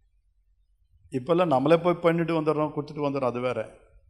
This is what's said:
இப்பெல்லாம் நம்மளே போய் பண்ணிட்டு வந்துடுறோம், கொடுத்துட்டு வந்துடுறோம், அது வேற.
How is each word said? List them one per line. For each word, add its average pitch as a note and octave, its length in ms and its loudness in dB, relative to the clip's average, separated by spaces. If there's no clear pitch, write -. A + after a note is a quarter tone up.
இப்பெல்லாம் E3 340 0
நம்மளே D3 340 4
போய் F3 140 2
பண்ணிட்டு E3+ 460 0
வந்துடுறோம், D3+ 360 0
கொடுத்துட்டு D3 300 -6
வந்துடுறோம், C#3 180 -2
அது A#2+ 160 -2
வேற. A#2 300 -4